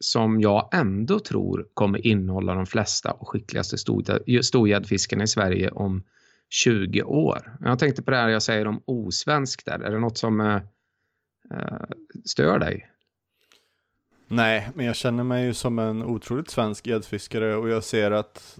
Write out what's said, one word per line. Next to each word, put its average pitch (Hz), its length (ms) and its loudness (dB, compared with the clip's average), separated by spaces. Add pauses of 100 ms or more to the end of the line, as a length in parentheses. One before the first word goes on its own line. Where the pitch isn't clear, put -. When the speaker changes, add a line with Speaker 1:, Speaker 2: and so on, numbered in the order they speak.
Speaker 1:
som 110 400 2
jag 104 320 4
ändå 120 460 2
tror 95 560 -2
kommer 101 320 0
innehålla 92 480 2
de 92 120 -2
flesta - 460 -2
och - 160 -8
skickligaste - 500 -4
stor-, 110 640 0
storgäddfiskarna 101 800 2
i - 20 0
Sverige 92 440 0
om 95 320 -2 (480)
tjugo 101 520 2
år. - 580 0
Jag 123 180 2
tänkte 139 240 0
på - 80 -2
det 131 60 4
här 117 120 4
jag 110 140 2
säger 107 240 0
om 107 180 -4
osvensk 131 800 -2
där. 80 140 -6
Är - 120 -4
det 107 80 0
något 113 200 -2
som, 110 220 2
eh, 107 140 2 (960)
eh, - 300 -8 (440)
stör - 340 2
dig? - 320 -4 (1400)
Speaker 2:
Nej, 110 460 2
men 127 120 -4
jag 113 100 -2
känner 120 280 -2
mig 127 220 0
ju 120 80 -2
som 120 240 -2
en 110 240 -2
otroligt 120 480 -6
svensk 107 360 -2
gäddfiskare 110 720 -2
och 113 120 -2
jag 113 160 0
ser 104 260 2
att - 500 -4